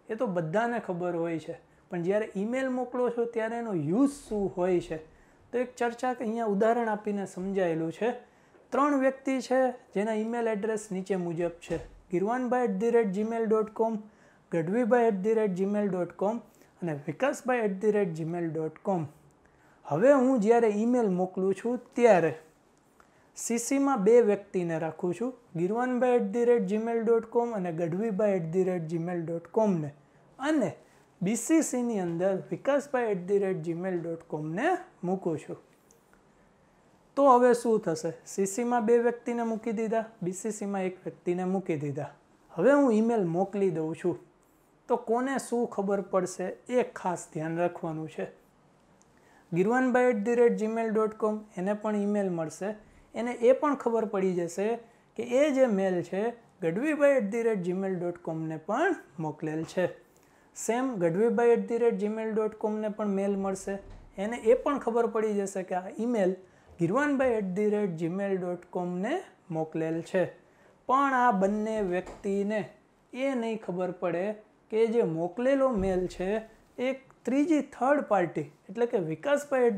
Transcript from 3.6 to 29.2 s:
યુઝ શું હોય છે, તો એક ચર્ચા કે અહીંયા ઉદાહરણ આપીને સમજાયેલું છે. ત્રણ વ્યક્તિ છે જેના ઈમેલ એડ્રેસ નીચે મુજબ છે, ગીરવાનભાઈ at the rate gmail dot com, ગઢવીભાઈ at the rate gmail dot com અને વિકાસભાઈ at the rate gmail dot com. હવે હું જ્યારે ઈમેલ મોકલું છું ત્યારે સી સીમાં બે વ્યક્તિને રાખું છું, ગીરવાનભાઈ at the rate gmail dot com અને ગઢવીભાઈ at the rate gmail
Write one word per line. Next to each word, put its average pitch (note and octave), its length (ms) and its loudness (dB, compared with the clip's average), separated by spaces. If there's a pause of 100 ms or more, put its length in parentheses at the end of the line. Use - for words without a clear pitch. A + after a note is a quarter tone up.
યુઝ F#3 380 2 (160)
શું G#3 280 -2
હોય F3+ 260 2
છે, D#3+ 180 -8 (520)
તો A#3+ 60 -2
એક B3 180 -2
ચર્ચા A#3+ 380 -2
કે B3 100 -8
અહીંયા A3+ 220 -2
ઉદાહરણ A3 440 2
આપીને G3+ 360 -4
સમજાયેલું F3 640 -2
છે. G#3+ 200 -2 (600)
ત્રણ C#4+ 280 2
વ્યક્તિ C4+ 420 0
છે B3+ 160 0 (380)
જેના G#3+ 180 0
ઈમેલ A3+ 340 -2
એડ્રેસ G#3+ 440 -2
નીચે F#3+ 240 -2
મુજબ E3+ 440 -2
છે, E3 200 -6 (320)
ગીરવાનભાઈ A#3+ 560 0
at F#3+ 120 -2
the A#3 120 2
rate A3+ 260 4
gmail A3+ 320 -2
dot G#3+ 240 2
com, A3+ 240 0 (540)
ગઢવીભાઈ A3+ 600 2
at G3 120 -2
the A3 160 2
rate G#3 200 0
gmail G3+ 360 0
dot F3 220 -4
com G#3+ 220 -2 (420)
અને E3 120 -2 (140)
વિકાસભાઈ B3 580 -2
at G3 160 -2
the G#3+ 100 2
rate G3+ 280 0
gmail E3+ 340 -4
dot D#3 320 -6
com. F#3+ 160 0 (840)
હવે A3 280 6
હું C4 260 4
જ્યારે A3+ 300 4
ઈમેલ A3+ 400 2
મોકલું F#3 440 0
છું B3 280 -4 (120)
ત્યારે F3+ 400 6 (1040)
સી A#3 200 -4
સીમાં C4+ 460 0
બે A#3 180 8
વ્યક્તિને F#3+ 580 0
રાખું E3 340 -4
છું, B3 200 -4 (220)
ગીરવાનભાઈ A#3+ 640 2
at G3+ 140 -2
the A#3+ 120 2
rate A#3 260 4
gmail A3+ 380 -2
dot A3+ 240 2
com A#3 200 0
અને F3+ 180 -2
ગઢવીભાઈ F#3+ 680 0
at E3 140 -4
the F#3 160 4
rate F3 240 -4
gmail E3+ 340 -4